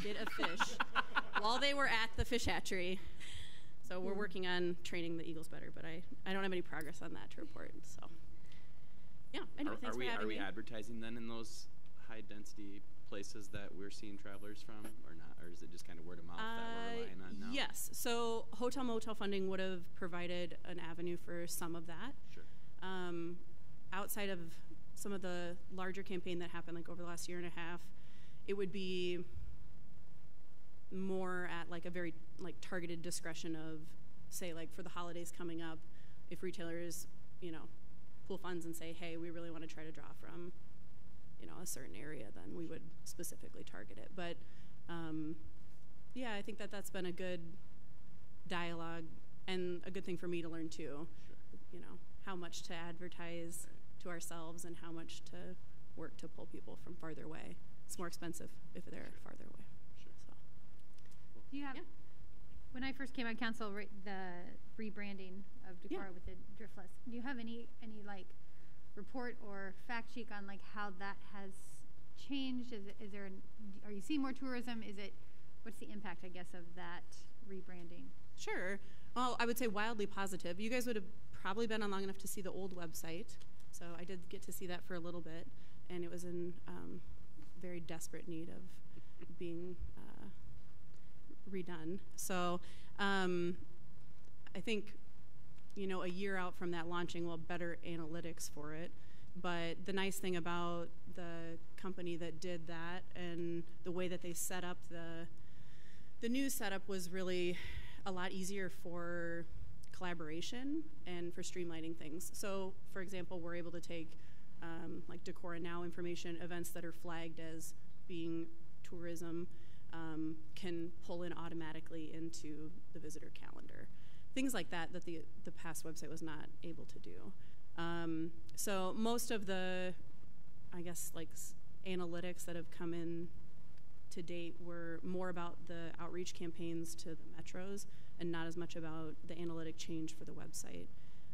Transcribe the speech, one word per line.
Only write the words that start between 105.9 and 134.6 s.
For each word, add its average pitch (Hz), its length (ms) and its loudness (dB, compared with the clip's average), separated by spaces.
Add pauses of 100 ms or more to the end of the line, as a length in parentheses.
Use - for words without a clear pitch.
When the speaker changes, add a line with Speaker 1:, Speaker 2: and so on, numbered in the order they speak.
Speaker 1:
the 233 80 0
new 262 220 2
setup 196 380 0
was 185 220 0
really 180 460 2 (480)
a 202 80 0
lot 185 200 0
easier 190 360 0
for 170 800 0 (460)
collaboration 180 920 0 (240)
and 175 260 0
for 185 100 0
streamlining 170 540 0
things. 156 380 0
So, 190 400 0 (180)
for 190 80 0
example, 185 400 0
we're 170 140 0
able 175 180 0
to 170 80 0
take, 165 380 0 (440)
um, 170 460 0
like, 175 160 0
Decorah 170 360 0
Now 175 240 0
information, 175 580 0
events 170 280 0
that 175 140 0
are 165 80 0
flagged 165 480 0
as 160 340 0 (340)
being 165 380 0 (360)
tourism, 170 640 0 (460)
um, 160 440 0 (180)
can 170 360 0 (140)
pull 175 180 0
in 175 120 0
automatically 160 800 0
into 156 580 0 (220)
the - 60 0
visitor - 320 0 (100)
calendar. - 480 0 (460)
Things 262 200 2
like - 160 0
that 170 220 0
that 175 120 0
the, 165 160 0 (240)
the 175 80 0
past 165 320 0
website 160 260 0
was 160 120 0
not 151 240 0 (180)
able 151 220 0
to - 120 0
do. 92 340 -2 (440)
Um, 165 540 0 (260)
so 190 400 0
most 226 340 2
of 208 160 0
the, 185 480 0 (800)
I 180 80 0
guess, 170 320 0
like, 165 180 0
s-, - 220 0 (320)
analytics 175 600 0
that 170 100 0
have 165 140 0
come 170 240 0
in 170 340 2 (800)
to 226 120 0
date 170 360 0
were 170 440 0